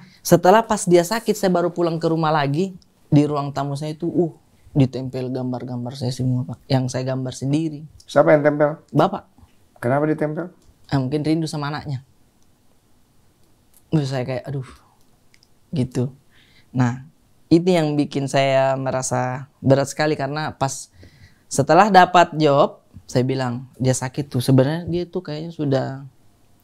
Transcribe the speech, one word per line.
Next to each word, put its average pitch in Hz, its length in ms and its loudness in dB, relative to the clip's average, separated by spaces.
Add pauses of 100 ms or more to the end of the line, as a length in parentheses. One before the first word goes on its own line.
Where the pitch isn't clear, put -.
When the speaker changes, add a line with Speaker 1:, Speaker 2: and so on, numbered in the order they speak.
(220)
Speaker 1:
setelah 185 420 6
pas 220 180 -2
dia 175 220 4
sakit 220 300 -4
saya 202 160 0
baru 175 200 0
pulang 170 280 -2
ke 165 100 -4
rumah 160 240 0
lagi, 156 460 -2 (280)
di 147 200 4
ruang 143 260 -4
tamu 143 220 -6
saya 151 180 -6
itu, 160 140 -8
uh, 170 260 0 (400)
ditempel 127 580 -2
gambar-gambar 127 680 -8
saya 127 160 -6
semua, 127 340 -2
Pak, - 220 -12
yang 131 180 0
saya 127 200 -6
gambar 131 260 -6
sendiri. 151 580 -4 (140)
Speaker 2:
Siapa 151 260 2
yang 151 140 6
tempel? 147 340 0 (140)
Speaker 1:
Bapak. 180 340 0 (520)
Speaker 2:
Kenapa 139 280 -2
ditempel? 156 480 -4 (320)
Speaker 1:
Ah, 139 160 -2
mungkin 143 220 -4
rindu 160 220 -2
sama 147 220 -8
anaknya. 143 380 -8 (1800)
Terus 151 180 0
saya 131 180 -6
kayak, 127 220 -8
aduh, 135 220 -10 (1040)
gitu. 123 400 -4 (580)
Nah, 131 380 -2 (400)
itu 170 180 4
yang 160 300 2
bikin 143 320 -2
saya 135 480 2
merasa 127 720 -4 (120)
berat 135 280 2
sekali 156 260 -2
karena 143 380 -6
pas - 400 -4 (560)
setelah 156 420 4
dapat 180 460 6
job, 151 480 2 (220)
saya 127 180 0
bilang, 131 420 -4 (120)
"Dia 131 160 0
sakit - 340 -6
tuh. 123 140 -4
Sebenarnya 139 440 4
dia 170 200 -4
tuh 175 160 -8
kayaknya 160 300 -10
sudah 135 340 -2 (800)